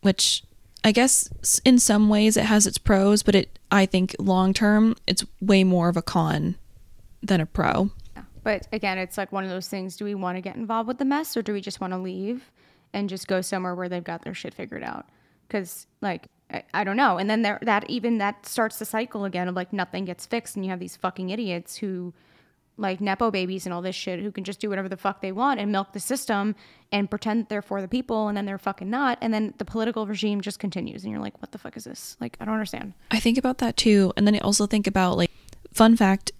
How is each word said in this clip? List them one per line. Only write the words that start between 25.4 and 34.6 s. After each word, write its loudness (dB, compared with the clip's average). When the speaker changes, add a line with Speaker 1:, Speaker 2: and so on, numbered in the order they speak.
Speaker 2:
and -2
milk -2
the -8
system -2
and 0
pretend -2
that -6
they're -4
for -6
the -8
people, -2
and -2
then -4
they're -6
fucking -6
not. 0
And -2
then -2
the -4
political -4
regime -2
just -8
continues, -8
and -8
you're -6
like, -10
"What -16
the -16
fuck -16
is -14
this?" -16
Like, -10
I -10
don't -2
understand. -6
Speaker 1:
I 2
think 2
about 0
that -2
too. 6
And 4
then 6
I 0
also 2